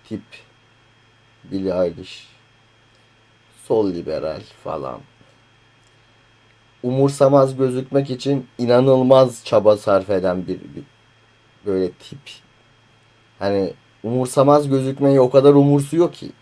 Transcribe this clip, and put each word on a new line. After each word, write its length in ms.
tip 200
Billie 420
Eilish. 420
Sol 260
liberal 480
falan. 380
Umursamaz 720
gözükmek 520
için 380
inanılmaz 880
çaba 320
sarf 320
eden 380
bir, 120
bir 240
böyle 260
tip. 280
Hani 340
umursamaz 680
gözükmeyi 500
o 100
kadar 240
umursuyor 600
ki. 180